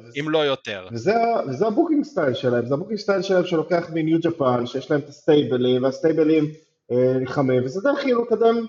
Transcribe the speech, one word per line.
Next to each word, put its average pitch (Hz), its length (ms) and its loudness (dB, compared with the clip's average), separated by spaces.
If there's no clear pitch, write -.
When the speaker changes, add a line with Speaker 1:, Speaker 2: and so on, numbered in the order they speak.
Speaker 1:
וזה 120 160 -12
Speaker 2:
אם 151 100 -4
לא 156 160 2
יותר. 107 460 -4
Speaker 1:
וזה 120 240 -2
ה-, 233 320 0
וזה 135 200 -2
הבוקינג 294 380 0
סטייל 143 280 -2
שלהם, 120 320 0
זה 131 80 -4
הבוקינג 202 260 -4
סטייל 196 220 0
שלהם 180 240 2
שלוקח 165 480 -2
מניו 160 280 0
ג'פן, 127 440 0
שיש 131 260 -6
להם 147 80 2
את 139 100 -10
הסטייבלים, 127 720 2
והסטייבלים, 156 680 2
אה, 127 280 2
נלחמים, 127 460 0
וזה 180 160 -6
דרך 277 200 0
כאילו 240 220 0
לקדם, 233 460 0